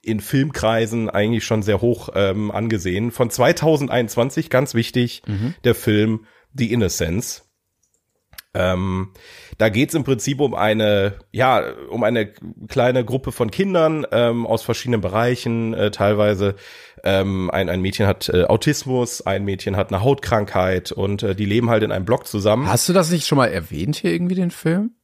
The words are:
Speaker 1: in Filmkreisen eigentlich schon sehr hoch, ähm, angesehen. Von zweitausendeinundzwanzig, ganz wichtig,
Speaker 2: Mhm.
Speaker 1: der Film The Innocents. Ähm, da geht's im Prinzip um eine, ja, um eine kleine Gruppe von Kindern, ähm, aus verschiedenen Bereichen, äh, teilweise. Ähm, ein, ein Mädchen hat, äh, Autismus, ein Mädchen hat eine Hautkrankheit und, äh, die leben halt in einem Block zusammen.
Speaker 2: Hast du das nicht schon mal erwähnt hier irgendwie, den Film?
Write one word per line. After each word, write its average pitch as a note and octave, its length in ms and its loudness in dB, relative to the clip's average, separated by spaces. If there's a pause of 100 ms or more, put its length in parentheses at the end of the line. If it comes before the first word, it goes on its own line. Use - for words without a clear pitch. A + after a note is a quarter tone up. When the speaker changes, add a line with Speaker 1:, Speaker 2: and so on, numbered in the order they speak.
Speaker 1:
in A2 200 -2
Filmkreisen A2+ 880 0
eigentlich G#2+ 340 0
schon A2 200 0
sehr G2 180 2
hoch, A#2+ 340 0
ähm, G2+ 340 0
angesehen. G#2 640 -2
Von A#2+ 180 0
zweitausendeinundzwanzig, C#3 1200 0
ganz C3+ 240 2
wichtig, A#2 540 -2
Speaker 2:
Mhm. G#2+ 260 -4 (120)
Speaker 1:
der A#2+ 100 4
Film A2 500 0 (300)
The A#2 160 0
Innocents. F#2 720 -2 (1080)
Ähm, F#2 560 0 (480)
da A2 120 4
geht's B2+ 240 0
im D3+ 100 0
Prinzip C3+ 360 -2
um C#3 160 2
eine, G#2 600 2 (160)
ja, A#2 300 2 (280)
um A2+ 140 -2
eine A2 280 0 (380)
kleine B2+ 360 2
Gruppe B2+ 260 -4
von A2 200 -2
Kindern, D#3+ 600 0
ähm, A#2 360 0
aus A2 160 0
verschiedenen A#2+ 380 -2
Bereichen, A2+ 720 0
äh, G#2 180 0
teilweise. G2+ 640 2 (480)
Ähm, F#2+ 480 0
ein, F2+ 180 0
ein F#2 120 -2
Mädchen G2 260 0
hat, - 220 -2
äh, F2+ 160 4
Autismus, B2+ 760 0
ein G2 240 -2
Mädchen G2 300 -4
hat G2+ 160 -2
eine F#2+ 120 -2
Hautkrankheit G2 880 0
und, G2+ 300 -2
äh, G2 140 -2
die G#2 100 -2
leben A#2 240 0
halt A2 140 4
in G#2 80 -2
einem F#2+ 140 -4
Block B2 220 0
zusammen. G#2+ 400 0
Speaker 2:
Hast - 220 0
du F3 40 2
das F3 180 4
nicht E3 160 -2
schon D3 100 2
mal B2 100 4
erwähnt F2+ 500 -4
hier F#3 140 -2
irgendwie, F3 240 -2
den F3+ 160 0
Film? F#3+ 400 -2 (120)